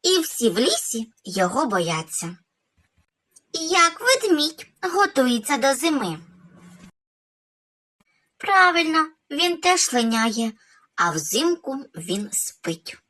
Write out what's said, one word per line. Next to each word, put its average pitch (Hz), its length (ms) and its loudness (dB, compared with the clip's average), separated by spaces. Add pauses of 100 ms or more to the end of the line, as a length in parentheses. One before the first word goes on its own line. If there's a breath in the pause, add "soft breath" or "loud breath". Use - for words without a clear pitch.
і 370 180 2
всі 240 300 -2
в 180 100 -2
лісі 240 540 -2 (100)
його 190 420 -2
бояться. 170 720 -4 (1160)
Як 330 480 0
ведмідь 392 640 2 (140)
готується 277 760 0
до 269 180 2
зими? 262 440 -2 (2250)
Правильно, 339 680 4 (240)
він 339 260 0
теж 349 360 2
линяє, 226 580 0 (440 soft breath)
а - 160 0
взимку 277 720 -2 (100)
він 185 360 -6
спить. - 680 -8 (120)